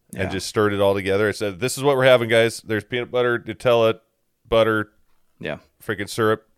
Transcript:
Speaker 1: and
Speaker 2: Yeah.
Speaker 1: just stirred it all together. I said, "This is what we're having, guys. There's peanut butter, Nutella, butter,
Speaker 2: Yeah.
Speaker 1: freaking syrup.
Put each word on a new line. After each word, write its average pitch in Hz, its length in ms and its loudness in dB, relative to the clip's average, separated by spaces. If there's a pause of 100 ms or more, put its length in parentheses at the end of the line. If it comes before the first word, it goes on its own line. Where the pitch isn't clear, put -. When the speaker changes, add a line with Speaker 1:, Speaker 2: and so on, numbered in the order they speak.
(140)
Speaker 1:
and 95 100 -6
Speaker 2:
Yeah. 92 60 -4
Speaker 1:
just 95 180 -8
stirred 104 260 0
it 101 80 -2
all 101 120 4
together. 98 340 0
I 101 40 0
said, 95 280 -8
"This 123 180 -4
is 131 60 -8
what 139 140 2
we're 131 80 2
having, 120 240 4
guys. 113 320 2
There's 107 220 -4
peanut 120 280 -8
butter, 120 280 0
Nutella, 113 600 0 (480)
butter, 110 440 2 (480)
Speaker 2:
Yeah. 76 180 -8 (260)
Speaker 1:
freaking 98 260 -6
syrup. 110 380 0 (100)